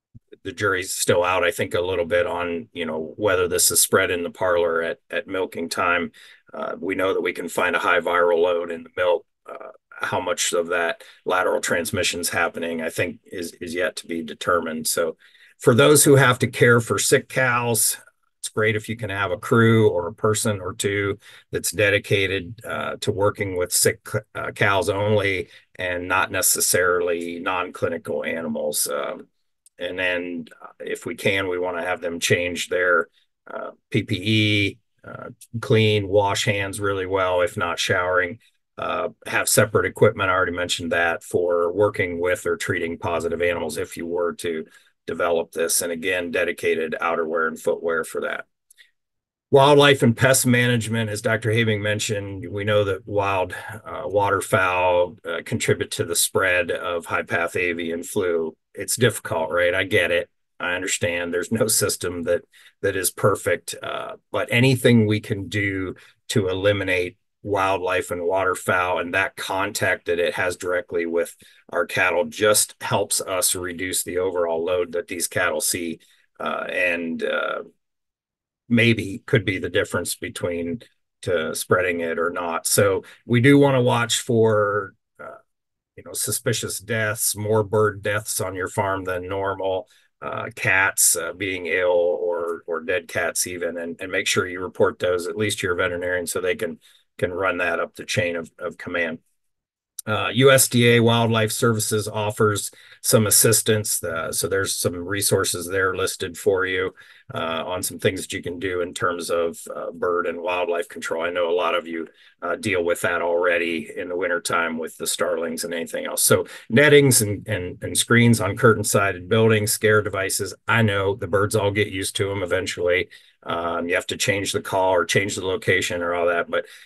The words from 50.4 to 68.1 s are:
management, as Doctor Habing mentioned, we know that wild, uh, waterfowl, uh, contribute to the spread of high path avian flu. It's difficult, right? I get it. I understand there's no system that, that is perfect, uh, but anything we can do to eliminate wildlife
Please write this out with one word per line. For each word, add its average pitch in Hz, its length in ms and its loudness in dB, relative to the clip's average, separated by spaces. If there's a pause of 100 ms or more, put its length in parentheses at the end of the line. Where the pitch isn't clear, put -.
management, 117 640 2
as 104 120 -6
Doctor 110 280 0
Habing 110 300 2
mentioned, 101 680 -4
we 101 140 -6
know 104 220 4
that 95 200 -2
wild, 98 480 0 (320)
uh, 82 200 -10
waterfowl, 92 1200 2
uh, 85 200 -4
contribute 110 480 -2
to 101 120 -4
the 85 100 -4
spread 90 560 0
of 85 360 -4
high 87 180 -4
path 85 320 -2
avian 85 480 -2
flu. 85 500 -2 (200)
It's - 200 -6
difficult, 87 560 0
right? 87 240 2
I 95 80 0
get 90 300 2
it. 87 180 0 (300)
I 87 160 -2
understand 87 580 -4
there's 87 160 -4
no 110 160 2
system 90 580 -2
that, 87 180 0 (400)
that 98 120 0
is 92 160 -2
perfect, 95 720 0
uh, - 340 -10 (140)
but 98 220 -2
anything 120 540 6
we 107 120 2
can 98 300 -6
do 95 480 -4 (320)
to 95 200 0
eliminate 95 680 0 (260)
wildlife 95 720 0